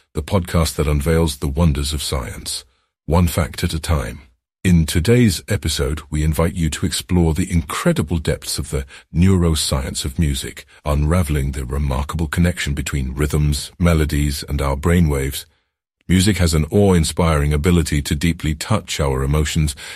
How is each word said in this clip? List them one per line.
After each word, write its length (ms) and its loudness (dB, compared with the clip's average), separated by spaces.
the 80 -4
podcast 540 -2
that 100 0
unveils 520 0
the 100 -6
wonders 460 0
of 100 -6
science, 600 -8
one 240 4
fact 340 -4
at 100 -2
a 60 -4
time. 440 -4
In 200 6
today's 640 2
episode, 640 -4
we 160 -2
invite 280 0
you 180 0
to 140 -4
explore 480 0
the 160 -2
incredible 680 -2
depths 420 -4
of 100 -10
the 160 -4
neuroscience 880 2
of 160 -4
music, 460 -2
unraveling 680 0
the 100 -6
remarkable 640 -4
connection 460 0
between 400 -4
rhythms, 680 0
melodies, 680 2
and 120 -2
our 140 -2
brainwaves. 680 0
Music 260 4
has 180 2
an 160 2
awe-inspiring 840 2
ability 480 2
to 120 -4
deeply 400 -2
touch 460 -4
our 240 0
emotions, 500 0